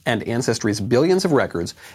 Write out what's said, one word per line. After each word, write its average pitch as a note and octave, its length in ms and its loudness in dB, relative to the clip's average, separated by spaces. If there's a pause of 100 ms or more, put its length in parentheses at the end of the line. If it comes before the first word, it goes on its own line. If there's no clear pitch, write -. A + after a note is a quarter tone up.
and A2+ 200 -2
Ancestry's A2+ 560 -2
billions C#3+ 440 2
of F#3 60 0
records F#2 460 0 (180)